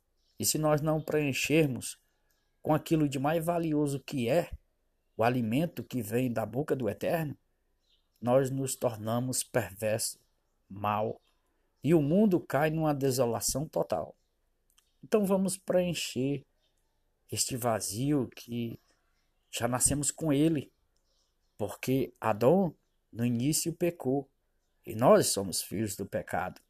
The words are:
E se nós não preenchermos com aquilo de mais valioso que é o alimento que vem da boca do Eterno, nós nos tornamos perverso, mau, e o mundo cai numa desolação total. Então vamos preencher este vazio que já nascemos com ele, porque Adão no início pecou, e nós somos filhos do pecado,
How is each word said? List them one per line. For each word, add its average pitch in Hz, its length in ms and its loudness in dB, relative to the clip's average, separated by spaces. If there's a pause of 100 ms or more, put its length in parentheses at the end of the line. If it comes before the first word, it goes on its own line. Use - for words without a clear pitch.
(400)
E - 40 -4
se 131 140 0
nós 151 240 2
não 156 180 0
preenchermos 143 1000 0 (640)
com 151 100 0
aquilo 156 340 2
de 139 120 -4
mais 156 260 0
valioso 151 540 0
que 123 280 -4
é 160 220 0 (640)
o 107 80 0
alimento 123 600 0
que 123 180 -6
vem 117 320 -2
da 110 140 -2
boca 135 280 -2
do 123 140 -2
Eterno, 139 480 -2 (840)
nós 127 300 2
nos 135 260 -4
tornamos 120 680 -2
perverso, 110 760 -4 (480)
mau, 104 540 -4 (600)
e 147 100 4
o 165 80 6
mundo 180 380 4
cai 151 320 0
numa 156 200 0
desolação 131 760 0
total. 90 480 -4 (880)
Então 208 240 2
vamos 190 320 0
preencher 143 840 -2 (880)
este 110 240 -4
vazio 120 800 -2
que 117 440 -8 (720)
já - 160 -2
nascemos 139 420 0
com 156 240 0
ele, 151 400 2 (840)
porque 127 640 -2
Adão 127 560 4 (380)
no 110 100 -4
início 123 500 0
pecou, 143 540 -2 (560)
e - 120 -10
nós 147 320 6
somos - 340 -2
filhos 101 340 -4
do 98 120 -6
pecado, 92 520 -6 (100)